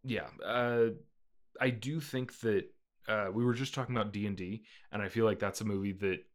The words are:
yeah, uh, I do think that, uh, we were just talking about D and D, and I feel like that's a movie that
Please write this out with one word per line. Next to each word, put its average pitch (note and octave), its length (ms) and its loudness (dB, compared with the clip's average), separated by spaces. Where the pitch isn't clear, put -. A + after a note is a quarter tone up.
yeah, G#2 240 -4
uh, A#2+ 440 4
I C3 80 6
do B2+ 320 -2
think B2+ 400 -6
that, G#2 240 2
uh, G#2 220 0
we A2+ 140 0
were B2 100 4
just C3+ 200 -4
talking B2 200 -4
about G#2+ 180 0
D G#2 140 -2
and G2 120 -2
D, F#2+ 260 -6
and G#2 120 -4
I G2 60 -4
feel A2+ 180 4
like G#2+ 120 4
that's G2 220 -2
a A2 60 -4
movie G2 260 0
that F#2 320 -2